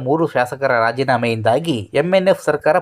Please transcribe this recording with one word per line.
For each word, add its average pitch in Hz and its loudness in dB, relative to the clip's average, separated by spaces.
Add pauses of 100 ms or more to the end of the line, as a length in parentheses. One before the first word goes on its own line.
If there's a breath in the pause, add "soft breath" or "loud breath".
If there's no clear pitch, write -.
ಮೂರು 160 2
ಶಾಸಕರ 131 0 (140)
ರಾಜೀನಾಮೆಯಿಂದಾಗಿ 120 0 (260)
ಎಂ 175 -2
ಎನ್ 185 2
ಎಫ್ - 0
ಸರ್ಕಾರ 156 0